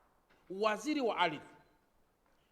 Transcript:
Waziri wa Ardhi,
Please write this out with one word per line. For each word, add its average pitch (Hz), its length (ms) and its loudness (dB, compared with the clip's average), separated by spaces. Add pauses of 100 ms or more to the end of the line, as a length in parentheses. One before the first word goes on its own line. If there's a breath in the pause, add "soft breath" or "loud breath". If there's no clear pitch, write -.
(500)
Waziri 214 500 0
wa 202 160 0
Ardhi, 165 240 2 (1120)